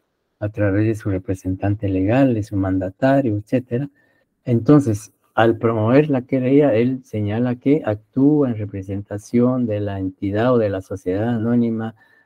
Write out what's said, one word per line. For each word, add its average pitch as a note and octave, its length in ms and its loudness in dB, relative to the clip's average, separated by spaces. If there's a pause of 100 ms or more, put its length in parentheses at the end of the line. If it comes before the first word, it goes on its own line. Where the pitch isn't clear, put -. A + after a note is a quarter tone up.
(400)
a G#2 80 -4
través G#2 380 0
de A2+ 80 0
su G#2 160 -6
representante F#2+ 800 -4
legal, A2 460 2
de G#2+ 80 -2
su G2+ 140 -6
mandatario, G2+ 800 0
etcétera. B2 540 -4 (540)
Entonces, A#2 680 2 (220)
al A2+ 240 4
promover A#2 520 2
la B2+ 120 0
querella, C3+ 520 2
él B2+ 300 0
señala A2 520 -2
que C#3+ 280 0
actúa C3+ 640 0
en A2+ 80 -4
representación G#2 1120 -2
de G#2 140 -2
la G2 180 -6
entidad G#2 560 -2
o A#2+ 40 4
de G#2+ 120 0
la G2 100 -4
sociedad G2+ 500 -4
anónima, A2+ 640 -2 (320)